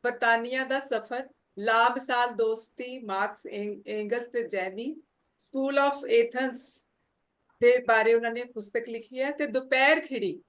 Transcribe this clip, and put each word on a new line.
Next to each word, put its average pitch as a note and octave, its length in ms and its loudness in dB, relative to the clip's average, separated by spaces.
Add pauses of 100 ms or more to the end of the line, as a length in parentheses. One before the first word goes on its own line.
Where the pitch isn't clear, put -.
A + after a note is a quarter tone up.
ਬਰਤਾਨੀਆ A#3+ 600 0
ਦਾ C4+ 160 -2
ਸਫ਼ਰ, B3+ 480 -6 (300)
ਲਾਮਿਸਾਲ A#3+ 760 2
ਦੋਸਤੀ, A#3 640 -4
ਮਾਰਕਸ G#3 480 -6
ਐਂ-, G#3 400 -8
ਐਂਗਸ G#3+ 380 -6
ਤੇ A#3+ 240 -6
ਜੈਨੀ, G3+ 480 -6 (420)
ਸਕੂਲ C#4 400 -2
of C#4 300 0
ਐਥਨਸ A#3+ 760 0 (760)
ਦੇ B3 180 8
ਬਾਰੇ A3+ 360 4
ਉਹਨਾਂ A#3 180 2
ਨੇ A#3+ 120 -6
ਪੁਸਤਕ A#3 440 -8
ਲਿਖੀ A3+ 320 -10
ਹੈ। C#4 100 -2
ਤੇ D4 160 -2
ਦੁਪਹਿਰ C4 540 4
ਖਿੜੀ G3+ 480 -4